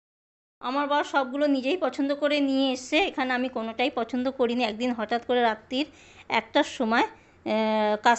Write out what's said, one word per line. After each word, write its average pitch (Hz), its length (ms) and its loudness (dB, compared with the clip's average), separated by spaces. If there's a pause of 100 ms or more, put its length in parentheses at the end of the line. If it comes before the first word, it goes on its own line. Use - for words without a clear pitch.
(600)
আমার 269 260 -4
বর 285 180 2
সবগুলো 277 420 0
নিজেই 277 300 2
পছন্দ 294 380 -2
করে 294 240 0
নিয়ে 269 320 2
এসছে। 254 340 -2
এখানে 262 280 -4
আমি 254 160 -2
কোনোটাই 247 420 -4
পছন্দ 247 400 -4
করিনি। 247 320 0
একদিন 226 280 -2
হঠাৎ 233 340 -2
করে 247 160 2
রাত্রির 240 460 -2 (420)
একটার 285 380 2 (100)
সময়, 240 280 2
আহ, 214 920 -2
কাজ 233 220 4